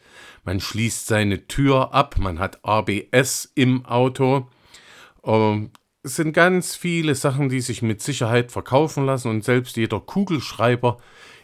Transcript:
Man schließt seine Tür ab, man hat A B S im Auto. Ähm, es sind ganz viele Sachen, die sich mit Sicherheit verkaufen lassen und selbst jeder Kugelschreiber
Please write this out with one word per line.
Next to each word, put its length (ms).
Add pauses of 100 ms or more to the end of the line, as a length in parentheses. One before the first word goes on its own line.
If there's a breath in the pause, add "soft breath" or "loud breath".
(440 loud breath)
Man 160
schließt 480
seine 400
Tür 460
ab, 260
man 180
hat 260
A 180
B 280
S 460
im 300
Auto. 640 (760 loud breath)
Ähm, 480 (320)
es 140
sind 160
ganz 420
viele 400
Sachen, 340
die 120
sich 200
mit 200
Sicherheit 500
verkaufen 540
lassen 240
und 160
selbst 320
jeder 240
Kugelschreiber 960 (460 loud breath)